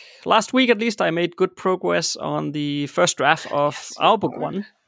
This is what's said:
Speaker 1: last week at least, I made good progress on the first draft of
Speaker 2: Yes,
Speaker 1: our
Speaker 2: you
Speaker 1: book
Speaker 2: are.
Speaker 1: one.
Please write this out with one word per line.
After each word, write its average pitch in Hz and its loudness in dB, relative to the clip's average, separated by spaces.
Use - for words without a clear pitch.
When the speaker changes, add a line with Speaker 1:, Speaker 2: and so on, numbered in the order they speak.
Speaker 1:
last 202 2
week 254 4
at 226 2
least, 226 -2
I 175 2
made 170 -2
good 180 -2
progress 175 0
on 151 -4
the 147 -4
first 175 0
draft 147 2
of 147 0
Speaker 2:
Yes, - -14
Speaker 1:
our 185 6
Speaker 2:
you 226 4
Speaker 1:
book 156 -4
Speaker 2:
are. - -10
Speaker 1:
one. 180 -6